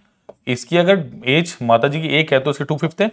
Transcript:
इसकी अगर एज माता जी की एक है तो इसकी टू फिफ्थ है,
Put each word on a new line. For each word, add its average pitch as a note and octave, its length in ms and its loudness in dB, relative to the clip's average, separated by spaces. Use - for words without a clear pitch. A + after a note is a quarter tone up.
इसकी B2+ 280 -4
अगर F3 280 4
एज E3 340 0
माता A#2 260 4
जी D3+ 120 -2
की D#3+ 80 -4
एक D3+ 140 0
है C3+ 80 4
तो C#3+ 100 -2
इसकी C#3+ 140 -4
टू D3+ 120 -4
फिफ्थ D#3+ 240 -4
है, G#3+ 120 2